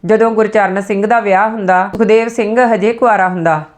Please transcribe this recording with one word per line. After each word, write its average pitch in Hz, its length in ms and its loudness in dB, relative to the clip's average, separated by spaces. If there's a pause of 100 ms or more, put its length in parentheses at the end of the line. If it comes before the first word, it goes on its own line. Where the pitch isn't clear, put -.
ਜਦੋਂ 214 280 2
ਗੁਰਚਰਨ 208 500 0
ਸਿੰਘ 196 260 -4
ਦਾ 233 120 2
ਵਿਆਹ 202 300 0
ਹੁੰਦਾ, 190 440 0
ਸੁਖਦੇਵ 220 340 2
ਸਿੰਘ 226 300 -4 (160)
ਹਜੇ 214 200 0
ਕੁਆਰਾ 220 360 2
ਹੁੰਦਾ। 165 340 -2 (140)